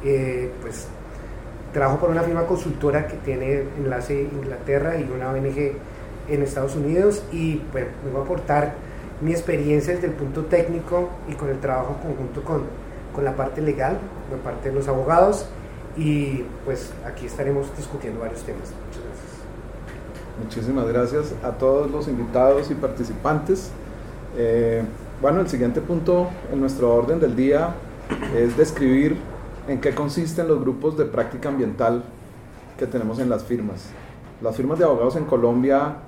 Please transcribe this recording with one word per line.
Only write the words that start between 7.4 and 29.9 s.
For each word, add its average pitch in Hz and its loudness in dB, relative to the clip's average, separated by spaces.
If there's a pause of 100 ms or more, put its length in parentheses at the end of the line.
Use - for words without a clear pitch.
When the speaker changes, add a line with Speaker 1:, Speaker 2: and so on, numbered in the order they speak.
Speaker 1:
bueno, 131 -2 (160)
vengo 135 -2
a 135 -2
aportar 147 0 (480)
mi 156 2
experiencia 151 2
desde 175 -2
el 151 -2
punto 143 -4
técnico 170 2 (200)
y 147 -4
con 143 -4
el 135 -2
trabajo 131 0
conjunto 135 -6
con, - -2 (520)
con 143 0
la 131 0
parte 131 -2
legal, 151 0 (320)
la 135 -6
parte 117 -6
de 135 -2
los 139 0
abogados 165 4 (500)
y, 143 2 (180)
pues, 135 -4 (120)
aquí 123 -10
estaremos 139 -2
discutiendo 123 -8
varios 113 -8
temas. - -8 (140)
Muchas - -10
gracias. - -12
Speaker 2:
Muchísimas 117 -2
gracias 127 0 (100)
a 120 -4
todos 139 4
los 147 -2
invitados 131 4
y 139 0
participantes. 139 0 (680)
Eh, 117 4 (360)
bueno, 156 4
el 175 0
siguiente 123 2
punto 175 2 (240)
en 139 0
nuestro 127 4
orden 117 4
del 127 4
día 143 4 (640)
es 117 4
describir 147 4 (500)
en 135 -2
qué 139 4